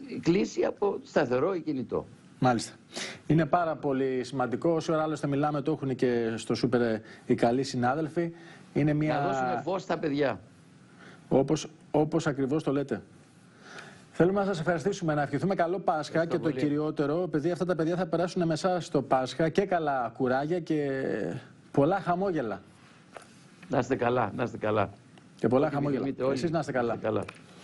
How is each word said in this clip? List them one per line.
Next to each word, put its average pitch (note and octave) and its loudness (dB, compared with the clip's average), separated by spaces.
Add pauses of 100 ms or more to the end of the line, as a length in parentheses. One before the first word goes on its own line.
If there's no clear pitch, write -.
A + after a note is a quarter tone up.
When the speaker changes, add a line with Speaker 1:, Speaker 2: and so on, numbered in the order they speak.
(200)
Speaker 1:
κλίση G3+ 2
από - -2
σταθερό C#3+ 0
ή E3+ -4
κινητό. C3 -4 (320)
Speaker 2:
Μάλιστα. B2 0 (520)
Είναι D#3 4
πάρα D#3+ 2
πολύ C3 0
σημαντικό. B2+ -2
Όση E3 0
ώρα D#3 2
άλλωστε D#3 -2
μιλάμε, C#3+ 0
το D3+ 0
έχουν C3+ -2
και A#2 2
στο A#2 -4
σούπερ, A#2+ 2
ε, A2 0 (240)
οι - 4
καλοί B2 2
συνάδελφοι. D3 -2 (400)
Είναι D3 2
μια D3+ 0
Speaker 1:
Να C#3+ 0
δώσουμε B2+ 0
φως F3+ -4
στα E3+ -2
παιδιά. C#3+ 0 (880)
Speaker 2:
Όπως, D3 2 (240)
όπως D#3 2
ακριβώς C#3 0
το C#3 0
λέτε. C3+ -2 (1080)
Θέλουμε F#3+ 4
να F#3+ 0
σας F#3+ -2
ευχαριστήσουμε, E3 0
να D3 0
ευχηθούμε C#3+ 0
καλό F3 0
Πάσχα F3 0
Speaker 1:
Ευχαριστώ E3 0
Speaker 2:
και D#3 -2
το E3 0
Speaker 1:
πολύ. D3 -2
Speaker 2:
κυριότερο, D3+ 0
επειδή D#3+ -2
αυτά F3 -2
τα F3 0
παιδιά E3 0
θα F3+ -2
περάσουν E3+ 0
με E3 2
εσάς F3+ 0
το C#3 2
Πάσχα, C3 2
και G3 2
καλά D3 0
κουράγια C#3 0
και C#3+ -2 (680)
πολλά E3+ 4
χαμόγελα. D#3+ -2 (1080)
Speaker 1:
Να - 0
είστε B2+ 0
καλά, A#2+ 2
να B2+ -2
είστε G#2+ -4
καλά. G#2+ 2 (460)
Speaker 2:
Και A#2+ 0
πολλά C3+ 4
Speaker 1:
Ό,τι D3 -2
Speaker 2:
χαμόγελα. C#3+ 0
Speaker 1:
επιθυμείτε B2+ -4
όλοι. C3+ 2
Speaker 2:
Εσείς D#3 -2
να D#3+ 0
είστε C#3+ -4
καλά. B2 0
Speaker 1:
Να A2+ 0
είστε G2 -6
καλά. G#2+ 0 (400)